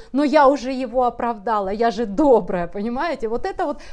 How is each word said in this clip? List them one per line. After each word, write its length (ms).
но 120
я 240
уже 240
его 320
оправдала, 640
я 220
же 160
добрая, 600
понимаете? 640
Вот 160
это 220
вот 120